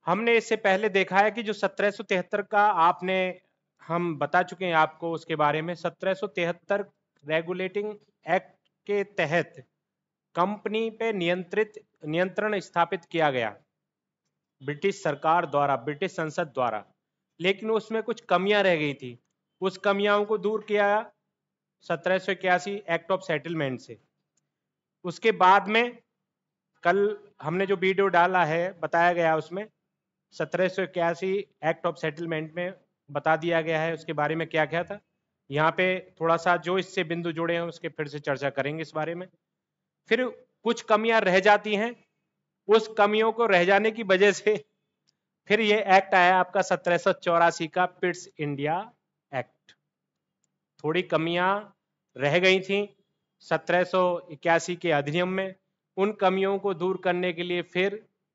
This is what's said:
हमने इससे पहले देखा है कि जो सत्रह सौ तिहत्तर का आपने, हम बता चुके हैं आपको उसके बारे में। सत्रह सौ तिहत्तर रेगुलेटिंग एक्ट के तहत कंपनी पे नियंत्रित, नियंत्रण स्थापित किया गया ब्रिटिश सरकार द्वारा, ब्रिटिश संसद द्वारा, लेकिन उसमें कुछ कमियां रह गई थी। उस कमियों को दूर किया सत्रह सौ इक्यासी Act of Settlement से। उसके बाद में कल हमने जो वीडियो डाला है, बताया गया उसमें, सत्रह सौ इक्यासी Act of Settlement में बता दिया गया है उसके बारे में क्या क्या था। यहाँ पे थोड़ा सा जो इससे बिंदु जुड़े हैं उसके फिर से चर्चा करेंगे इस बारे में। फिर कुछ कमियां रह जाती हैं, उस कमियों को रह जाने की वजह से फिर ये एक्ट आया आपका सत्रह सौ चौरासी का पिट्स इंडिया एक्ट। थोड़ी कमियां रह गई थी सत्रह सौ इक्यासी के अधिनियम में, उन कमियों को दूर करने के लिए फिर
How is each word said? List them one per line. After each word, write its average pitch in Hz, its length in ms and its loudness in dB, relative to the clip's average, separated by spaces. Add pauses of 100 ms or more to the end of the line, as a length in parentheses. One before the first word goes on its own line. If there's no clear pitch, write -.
हमने 233 320 2
इससे 220 180 -2
पहले 208 340 0
देखा 185 300 0
है 208 120 4
कि 226 120 -6
जो 208 100 -4
सत्रह 202 380 -2
सौ 208 120 -10
तिहत्तर 196 380 -4
का 208 260 2
आपने, 185 720 2 (420)
हम 170 360 -2
बता 151 260 2
चुके 180 220 -10
हैं 170 80 -2
आपको 160 380 0
उसके 160 240 -8
बारे 151 260 2
में। 170 140 -6
सत्रह 180 380 -4
सौ 190 140 -6
तिहत्तर 190 640 -4 (320)
रेगुलेटिंग 185 720 -4 (320)
एक्ट 185 280 -2 (320)
के 202 160 0
तहत 165 640 -2 (680)
कंपनी 208 540 -2
पे 220 240 -4
नियंत्रित, 185 720 -4 (200)
नियंत्रण 185 540 -2
स्थापित 170 460 -2
किया 156 260 0
गया 113 280 -4 (1040)
ब्रिटिश 151 420 -4
सरकार 160 420 2
द्वारा, 143 300 0
ब्रिटिश 147 360 -6
संसद 160 360 -6
द्वारा, 117 380 -4 (540)
लेकिन 196 320 -2
उसमें 220 320 -2
कुछ - 180 -6
कमियां 196 420 2
रह 185 120 4
गई 151 180 -2
थी। 123 240 -16 (440)
उस 185 160 -4
कमियों 208 480 0
को 214 120 -2
दूर 208 300 -4
किया 208 440 0 (720)
सत्रह 180 360 -2
सौ 190 140 -4
इक्यासी 180 440 0 (160)
Act 165 200 -4
of 185 180 -2
Settlement 151 480 -4
से। 113 200 -20 (1080)
उसके 180 280 0
बाद 190 360 6
में 233 300 0 (840)
कल 202 340 2 (240)
हमने 175 240 -2
जो 196 100 -2
वीडियो 190 320 0
डाला 180 380 4
है, 170 340 -2
बताया 170 340 2
गया 165 220 2
उसमें, 175 320 -6 (640)
सत्रह 175 360 -2
सौ 185 160 -4
इक्यासी 180 640 -2 (180)
Act 165 260 -2
of - 80 -10
Settlement 160 560 -6
में 180 180 -6 (360)
बता 147 260 0
दिया 165 260 0
गया 160 200 -2
है 165 120 -2
उसके 160 200 -8
बारे 147 220 0
में 165 120 -4
क्या 156 180 0
क्या 165 180 -2
था। 202 160 -14 (500)
यहाँ 151 220 2
पे 185 500 -2
थोड़ा 165 160 2
सा 175 200 2
जो 175 200 -4
इससे 185 260 -4
बिंदु 170 280 -6
जुड़े 165 220 -2
हैं 170 80 -2
उसके 165 280 -10
फिर 151 180 -8
से 143 120 -10
चर्चा 139 300 -2
करेंगे 143 320 -4
इस 151 140 -12
बारे 156 200 -4
में। 185 120 -12 (800)
फिर 233 160 0 (380)
कुछ 226 180 -2
कमियां 220 400 2
रह 190 180 4
जाती 208 360 4
हैं, 226 180 -2 (720)
उस 214 200 4 (100)
कमियों 214 340 2
को 226 140 0
रह 185 180 4
जाने 202 280 4
की 226 120 -6
वजह 190 280 4
से 214 220 0 (920)
फिर 214 140 2
ये 214 180 2 (180)
एक्ट 196 160 0
आया 185 240 6
आपका 185 240 0
सत्रह 175 360 0
सौ 175 160 0
चौरासी 170 540 0
का 180 180 0
पिट्स 180 440 -6 (100)
इंडिया 151 540 -6 (380)
एक्ट। - 440 -12 (1080)
थोड़ी 160 180 -2
कमियां 175 480 0 (640)
रह 143 240 0
गई 190 200 4
थी 196 200 -4 (600)
सत्रह 175 440 0
सौ 180 480 -2
इक्यासी 165 440 0
के 170 160 -4
अधिनियम 147 380 0
में, 190 260 -6 (420)
उन 202 140 0
कमियों 196 480 0
को 196 140 -2
दूर 180 300 -6
करने 180 300 -2
के 170 100 -8
लिए 175 180 -4
फिर 196 460 -4 (280)